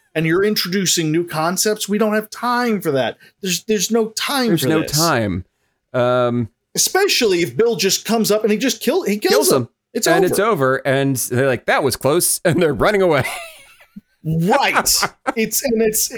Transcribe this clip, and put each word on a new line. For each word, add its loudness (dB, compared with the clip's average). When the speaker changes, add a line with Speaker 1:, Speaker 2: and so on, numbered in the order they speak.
Speaker 1:
and 0
you're 2
introducing -2
new 0
concepts. -4
We 0
don't 0
have -4
time -4
for -4
that. -2
There's, -4
there's -2
no 0
time -4
Speaker 2:
There's 0
Speaker 1:
for -2
Speaker 2:
no 0
Speaker 1:
this. -10
Speaker 2:
time. 0
Um, 0
Speaker 1:
Especially 2
if -4
Bill 2
just -2
comes 0
up 0
and 2
he 2
just -2
kill-, 0
he -2
kills 0
Speaker 2:
Kills 4
Speaker 1:
him. 2
Speaker 2:
him. -12
Speaker 1:
It's -2
Speaker 2:
And 4
Speaker 1:
over. 2
Speaker 2:
it's 0
over, 0
and 2
they're 0
like, -2
"That 2
was 0
close," 0
and 2
they're 4
running 2
away. 4
<laughs> -8
Speaker 1:
Right. 0
It's, -2
and 0
it's, 0